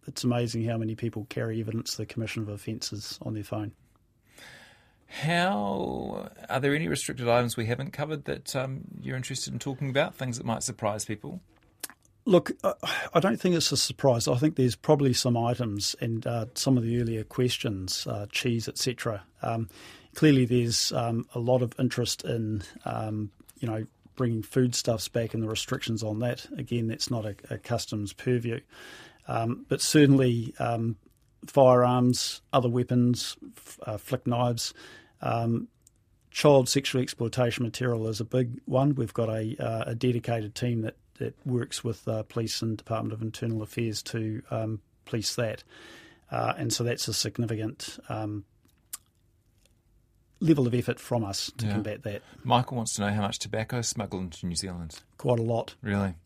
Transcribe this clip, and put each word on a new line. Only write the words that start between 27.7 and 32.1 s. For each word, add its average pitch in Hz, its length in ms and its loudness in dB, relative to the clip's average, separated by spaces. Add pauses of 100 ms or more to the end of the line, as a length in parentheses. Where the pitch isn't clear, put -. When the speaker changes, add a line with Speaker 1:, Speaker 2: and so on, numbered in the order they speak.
Speaker 1:
purview. 120 480 -2 (680)
Um, 117 400 -2
but 135 140 0
certainly, 131 760 6
um, 117 360 0 (520)
firearms, 123 920 6 (120)